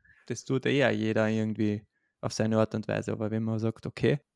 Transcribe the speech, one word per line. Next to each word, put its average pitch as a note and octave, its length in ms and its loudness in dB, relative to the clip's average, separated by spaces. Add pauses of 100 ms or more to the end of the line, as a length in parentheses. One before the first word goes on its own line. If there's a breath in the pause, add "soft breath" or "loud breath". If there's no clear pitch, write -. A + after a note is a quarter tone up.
(260 soft breath)
das - 180 -10
tut C3 220 -2
eh B2+ 120 2
ja B2 120 4
jeder A2 380 2
irgendwie G#2+ 580 0 (340)
auf - 120 -6
seine A2 260 0
Art A2 160 2
und A2 140 -4
Weise, G#2 240 -2
aber G#2+ 180 -4
wenn A2 140 -2
man A2+ 160 -2
sagt, A2+ 260 -4
okay, C3 320 0 (160)